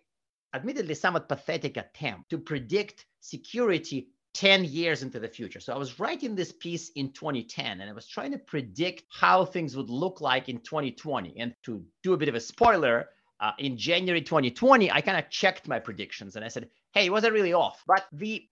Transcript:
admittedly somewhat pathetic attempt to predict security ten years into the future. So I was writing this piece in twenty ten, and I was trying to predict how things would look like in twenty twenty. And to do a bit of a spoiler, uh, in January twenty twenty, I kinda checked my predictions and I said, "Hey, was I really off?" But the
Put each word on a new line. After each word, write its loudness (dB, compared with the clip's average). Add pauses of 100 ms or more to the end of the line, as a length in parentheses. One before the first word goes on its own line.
(540)
admittedly -6
somewhat -2
pathetic -4
attempt -10
to -4
predict -6 (140)
security -4 (260)
ten 6
years 0
into -10
the -8
future. -12
So -10
I -6
was -8
writing -4
this -4
piece -8
in -6
twenty -4
ten, -10
and -12
I -14
was -16
trying -8
to -6
predict -6
how 6
things -6
would -6
look -4
like 0
in -8
twenty -4
twenty. -6
And -6
to -8 (200)
do 2
a 4
bit 0
of 0
a -2
spoiler, 4 (320)
uh, 0
in -4
January 2
twenty 2
twenty, 6
I 4
kinda 0
checked 0
my -2
predictions -10
and -8
I -10
said, -8 (240)
"Hey, 4
was 2
I 6
really 4
off?" 2
But 4
the -8